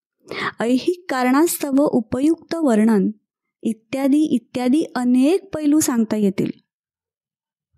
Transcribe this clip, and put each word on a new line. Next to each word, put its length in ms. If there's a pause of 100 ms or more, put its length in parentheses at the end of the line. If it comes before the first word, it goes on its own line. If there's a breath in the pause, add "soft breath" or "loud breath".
(600 loud breath)
ऐहिक 480
कारणास्तव 720
उपयुक्त 720
वर्णन 560 (540)
इत्यादी 540
इत्यादी 680 (100)
अनेक 600
पैलू 260
सांगता 360
येतील. 340 (1300)